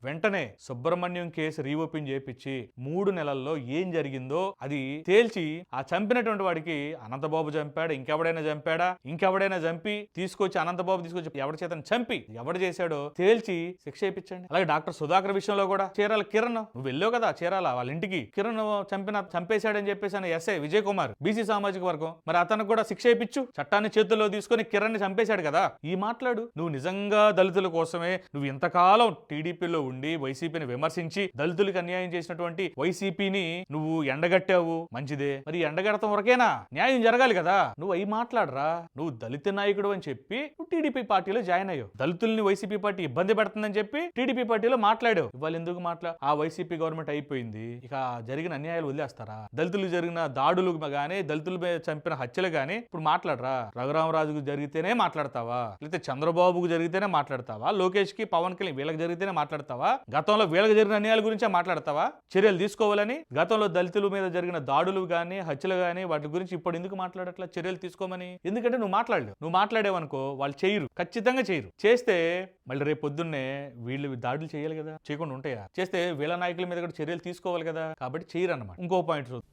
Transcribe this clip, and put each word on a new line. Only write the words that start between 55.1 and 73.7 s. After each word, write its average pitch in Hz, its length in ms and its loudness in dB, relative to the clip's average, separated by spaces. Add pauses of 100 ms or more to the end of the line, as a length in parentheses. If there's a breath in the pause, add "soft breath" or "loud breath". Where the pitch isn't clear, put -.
లేకపోతే 156 160 -6 (100)
చంద్రబాబుకు 170 640 2
జరిగితేనే 170 340 0 (100)
మాట్లాడతావా? 123 520 -2 (120)
లోకేష్కి, 196 520 0
పవన్ 180 240 2
కళ్యాణ్ 175 220 -4
వీళ్ళకి 156 240 -2
జరిగితేనే 175 380 -2
మాట్లాడతావా? 147 500 -2 (240)
గతంలో 208 380 4
వీళ్ళకి 208 260 8
జరిగిన 214 220 6
అన్యాయాల 220 280 4
గురించే 220 280 2
మాట్లాడతావా? 170 560 0 (200)
చర్యలు 196 320 6
తీసుకోవాలని, 208 520 2 (220)
గతంలో 208 380 4
దళితుల 185 400 2
మీద 190 100 0 (100)
జరిగిన 175 220 -2 (120)
దాడులు 185 320 2 (120)
గానీ, 170 240 -2 (100)
హత్యలు 185 360 0
గానీ, 175 280 -2
వాటి 151 220 -2
గురించి 180 240 -2
ఇప్పుడు 170 220 -2
ఎందుకు 190 240 -8
మాట్లాడట్లా 180 440 -8 (100)
చర్యలు 180 280 -4
తీసుకోమని? 180 440 -8 (200)
ఎందుకంటే 233 320 2
నువ్వు 190 160 0
మాట్లాడలేవు. 160 440 0
నువ్వు 165 180 -4
మాట్లాడావనుకో 196 640 0 (200)
వాళ్ళు 139 220 -4
చేయరు, 190 240 2 (140)
ఖచ్చితంగా 233 480 0
చేయరు. 127 200 -2 (160)
చేస్తే 240 300 6 (520)
మళ్ళీ 139 220 -2
రేపు 151 160 -2
పొద్దున్నే 147 400 -4 (420)